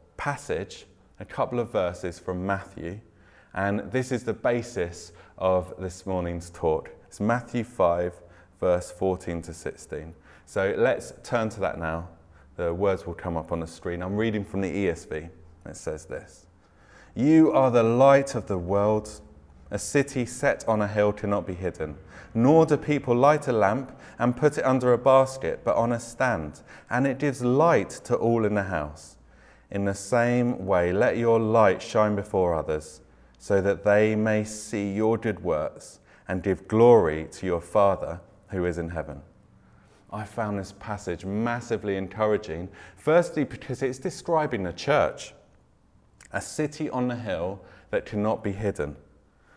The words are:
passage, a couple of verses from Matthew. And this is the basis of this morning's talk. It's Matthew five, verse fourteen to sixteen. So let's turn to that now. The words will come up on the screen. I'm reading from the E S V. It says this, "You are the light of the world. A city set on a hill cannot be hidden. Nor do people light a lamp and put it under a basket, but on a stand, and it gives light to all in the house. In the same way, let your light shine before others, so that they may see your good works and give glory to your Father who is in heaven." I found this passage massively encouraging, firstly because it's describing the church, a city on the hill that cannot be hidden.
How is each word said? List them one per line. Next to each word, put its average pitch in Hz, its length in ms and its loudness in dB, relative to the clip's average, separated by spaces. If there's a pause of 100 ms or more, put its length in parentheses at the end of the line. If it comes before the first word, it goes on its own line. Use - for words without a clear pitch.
(180)
passage, - 680 -6 (340)
a 107 60 -14
couple - 340 -4
of 117 120 -4
verses 90 480 -2
from 90 260 -6
Matthew. 95 540 -6 (560)
And 101 360 -2
this 127 200 -2
is 123 120 -2
the 113 100 -2
basis 113 800 -4 (260)
of 92 400 0
this 92 260 -10
morning's 87 440 -4
talk. 78 420 -2 (160)
It's - 140 -14
Matthew 120 420 -2
five, 90 500 0 (460)
verse 90 320 0
fourteen 90 520 -4
to 82 100 -14
sixteen. 80 600 -12 (320)
So 98 320 -2
let's 117 360 0 (100)
turn 113 260 -2
to 104 120 -10
that 87 180 -2
now. 82 300 -6 (480)
The 85 160 -2
words 95 340 0
will 85 60 -8
come 85 240 -6
up 80 160 -6
on 85 80 -2
the 82 60 -6
screen. 87 360 -8
I'm 95 140 -4
reading 107 260 0
from 101 160 -6
the 98 80 -2
E 92 220 0
S 85 160 -4
V. 78 240 -10 (360)
It 76 120 -16
says - 280 -10
this, - 400 -14 (680)
"You 156 380 6
are 131 180 4
the 117 120 6
light 139 520 6
of 110 120 -6
the 98 100 -2
world. 101 520 0 (640)
A 104 80 -4
city 135 460 0
set - 420 -2
on 107 140 2
a 104 60 0
hill 104 260 2
cannot 101 340 -4
be 95 60 -6
hidden. 82 420 -6 (380)
Nor 147 320 6
do 147 100 2
people 139 400 0
light 147 320 4
a 127 60 0
lamp 107 440 0 (220)
and 123 160 2
put 147 220 2
it - 80 -2
under 127 260 4
a 120 60 6
basket, 131 680 2
but - 140 2
on 120 160 2
a 117 60 -2
stand, 101 640 -4 (280)
and 127 180 2
it 127 100 -2
gives 131 240 -2
light 127 480 4 (160)
to 120 100 0
all 117 300 2
in 104 100 0
the 101 80 2
house. 78 520 -8 (560)
In 101 140 -4
the 98 100 -2
same 120 680 0
way, 90 260 2
let 101 260 2
your 117 220 4
light 107 420 4
shine 107 340 2
before 95 380 0
others, 78 480 -6 (360)
so 98 240 0
that 98 240 0
they 107 300 4
may 107 280 2
see 104 480 -6
your 110 260 2
good 104 240 -4
works 80 580 -4 (280)
and 95 160 -4
give 95 240 -2
glory 104 640 6
to - 140 -12
your 85 160 -2
Father 90 580 0 (300)
who 90 160 -2
is 85 120 -2
in 82 120 -6
heaven." 76 320 -8 (920)
I 107 120 -10
found 104 340 -4
this 95 160 -8
passage 92 500 -8
massively 110 720 -4
encouraging, 95 720 -2 (280)
firstly 165 460 2
because - 400 -8
it's 127 160 -4
describing 156 640 -2
the 87 100 -4
church, - 600 0 (960)
a 98 100 -4
city 151 480 -6
on 123 180 -2
the 123 80 -4
hill 98 460 -6 (300)
that 104 140 -2
cannot 107 380 -2
be 104 80 -2
hidden. 92 440 -4 (600)